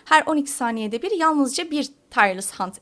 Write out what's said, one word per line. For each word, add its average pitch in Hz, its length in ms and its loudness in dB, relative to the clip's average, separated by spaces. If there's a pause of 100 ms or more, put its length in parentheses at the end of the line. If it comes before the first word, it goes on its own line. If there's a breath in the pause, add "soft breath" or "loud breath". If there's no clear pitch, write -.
Her 311 200 4
on 311 100 0
iki 285 160 -2
saniyede 226 500 -4
bir 381 100 -4
yalnızca 320 600 0
bir 294 180 -2 (200)
Tireless 190 500 0
Hunt 185 220 -6